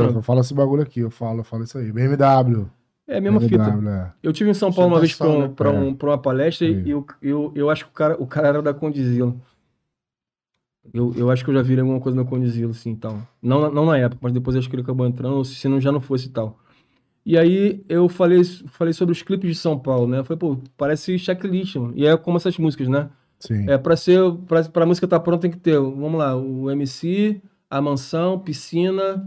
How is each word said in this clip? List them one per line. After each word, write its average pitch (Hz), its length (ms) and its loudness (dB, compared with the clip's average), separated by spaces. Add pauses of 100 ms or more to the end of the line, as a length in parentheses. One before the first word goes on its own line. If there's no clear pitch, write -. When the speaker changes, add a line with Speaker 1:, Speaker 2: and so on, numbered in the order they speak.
Speaker 1:
mano. 117 180 2
Speaker 2:
eu - 20 -4
falo 127 200 2
esse 131 120 -2
bagulho 139 300 2
aqui, 131 160 -6
eu 113 100 -2
falo, 113 300 -6
eu 113 40 -8
falo 113 200 -8
isso 113 140 -12
aí. 110 140 -8
B 113 100 -4
M 139 140 2
W. 131 540 4 (380)
Speaker 1:
É 294 100 -4
a - 40 0
mesma 110 180 2
Speaker 2:
B 117 80 2
M 113 100 4
W, 104 220 2
Speaker 1:
fita. 107 120 -2
Speaker 2:
é. 92 360 -6
Speaker 1:
Eu 160 60 0
tive 208 180 2
em - 20 4
São 196 180 0
Paulo 180 220 4
uma 160 60 4
vez 160 160 2
pra - 120 -4
um, - 20 4
Speaker 3:
Ostentação, 139 200 2
né? 135 60 -12
Speaker 1:
pra 143 160 2
um, 139 180 0
Speaker 2:
É. 135 60 -4
Speaker 1:
pra 143 160 -4
uma 143 80 2
palestra 139 480 0
e 165 80 2
Speaker 2:
Aí. 92 140 -4
Speaker 1:
eu, 143 160 -4 (160)
eu, 147 340 -4
eu 147 160 0
acho 151 140 -2
que - 60 -20
o - 20 -20
cara, 156 280 0
o 127 60 -6
cara 151 220 0
era 147 120 2
da 147 140 0
Condzilla. 127 600 -2 (1600)
Eu, 120 220 0
eu 120 160 2
acho 127 140 0
que 147 40 -2
eu 139 60 2
já 135 60 4
vi 127 180 2
alguma 131 200 0
coisa 131 220 -2
na 123 80 0
Condzilla, 117 420 -2
assim, 117 200 -8
e 110 60 -6
tal. 110 200 -10 (240)
Não, 143 300 2
não 147 140 2
na 160 120 4
época, 127 240 0
mas 123 120 -2
depois 127 220 -2
acho 127 140 -2
que 131 60 -8
ele 123 80 -6
acabou 127 240 -2
entrando, 127 300 -2
ou 135 80 -2
se 135 220 -8
não, 135 120 2
já 135 120 0
não 143 100 -2
fosse 131 260 -4
e - 20 -14
tal. 110 300 -6 (680)
E 170 120 4
aí 185 500 2
eu 175 220 2
falei, 180 340 4
falei 165 500 -4
sobre 175 200 0
os - 80 -4
clipes 190 280 -4
de 160 60 -2
São 151 240 -2
Paulo, 127 280 0
né? 127 120 0
Eu 131 60 -4
falei, 165 120 -6
pô, 151 200 -2 (200)
parece 151 400 -2
checklist, 185 600 -4
mano. 117 180 -4
E 139 100 0
é 160 120 6
como 170 200 -2
essas 175 200 -2
músicas, 139 320 -2
né? 143 200 0 (300)
Speaker 2:
Sim. 104 300 -2
Speaker 1:
É, 139 80 4
pra 160 180 2
ser, 180 240 4 (280)
pra, 165 180 2
pra 165 200 0
música 175 220 2
tá 175 120 2
pronta 170 240 0
tem 175 80 0
que 170 60 -14
ter, 156 220 2
vamos 139 360 -4
lá, 139 200 0
o 131 340 -4
M 139 160 -2
C, 196 560 -2 (280)
a 139 120 -2
mansão, 160 580 -2
piscina, 190 880 -4